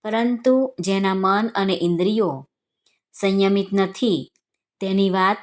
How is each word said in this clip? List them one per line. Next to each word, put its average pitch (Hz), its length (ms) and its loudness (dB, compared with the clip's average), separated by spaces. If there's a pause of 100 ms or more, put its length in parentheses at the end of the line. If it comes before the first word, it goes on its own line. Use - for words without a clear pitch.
પરંતુ 240 760 0
જેના 190 340 0
મન 196 400 0
અને 190 280 0
ઇન્દ્રિયો 175 640 0 (640)
સંયમિત 196 600 0
નથી, 190 600 -2 (480)
તેની 196 300 0
વાત 190 320 0